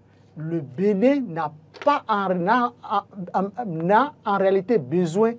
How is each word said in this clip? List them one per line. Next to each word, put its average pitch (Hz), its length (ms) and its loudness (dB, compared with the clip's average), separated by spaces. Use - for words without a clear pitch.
Le 160 240 -6
Bénin 196 600 2
n'a 160 320 -6
pas 285 240 2
en, 196 260 0
n'a, 233 380 0
en, 202 200 -2
en, 196 160 -2
n'a 202 480 2
en 202 140 0
réalité 196 400 2
besoin 175 600 0